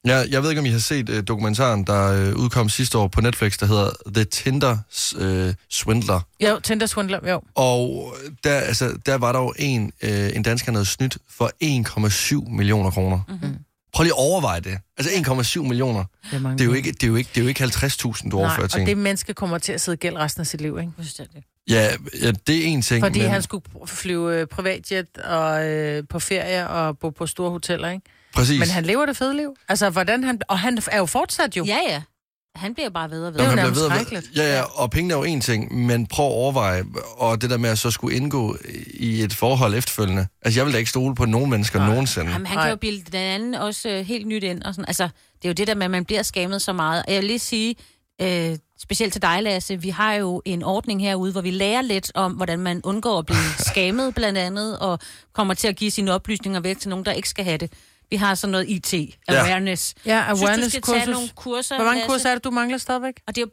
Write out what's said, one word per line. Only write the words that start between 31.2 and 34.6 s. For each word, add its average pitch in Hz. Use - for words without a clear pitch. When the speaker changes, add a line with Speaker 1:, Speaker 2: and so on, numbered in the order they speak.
Speaker 2:
jo. -
Speaker 3:
Ja, 208
ja. 151
Han 202
bliver 269
bare 165
ved 160
og 170
ved. 151
Speaker 2:
Det -
er -
jo -
Speaker 1:
Jamen, 220
han -
Speaker 2:
nærmest 147
Speaker 1:
bliver 156
ved -
og -
ved. -
Speaker 2:
skrækkeligt. 170
Speaker 1:
Ja, 143
ja, 127